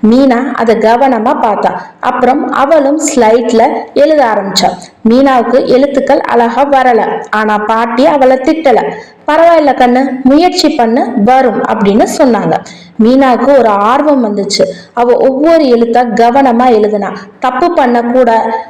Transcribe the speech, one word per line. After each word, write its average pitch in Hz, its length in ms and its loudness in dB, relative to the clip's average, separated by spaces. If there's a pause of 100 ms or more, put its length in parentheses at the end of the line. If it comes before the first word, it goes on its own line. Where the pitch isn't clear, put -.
மீனா 254 440 2
அதை 226 220 0
கவனமா 233 640 0
பார்த்தா. 202 360 -2 (220)
அப்புறம் 254 520 -2
அவளும் 285 480 0 (160)
ஸ்லைட்ல 233 520 2 (260)
எழுத 294 320 2
ஆரம்பிச்சா. 202 440 -2 (400)
மீனாவுக்கு 254 560 2
எழுத்துக்கள் 269 540 0
அழகா 240 460 -2
வரல, 254 640 0
ஆனா 214 260 -2
பாட்டி 226 480 -2
அவளை 262 320 2
திட்டல. 262 540 0 (360)
"பரவாயில்ல 320 440 2
கண்ணு, 254 520 0
முயற்சி 320 460 2
பண்ணு, 247 380 -2 (180)
வரும்" 247 380 0
அப்படின்னு 214 440 0 (100)
சொன்னாங்க. 208 360 0 (500)
மீனாவுக்கு 262 540 2
ஒரு 233 100 4
ஆர்வம் 247 580 0
வந்துச்சு. 202 380 -4 (300)
அவ 240 200 0
ஒவ்வொரு 294 500 2
எழுத்தா 233 520 0
கவனமா 240 520 2
எழுதுனா. 208 480 0 (240)
தப்பு 262 340 -2
பண்ண 247 280 0
கூட 233 520 0 (160)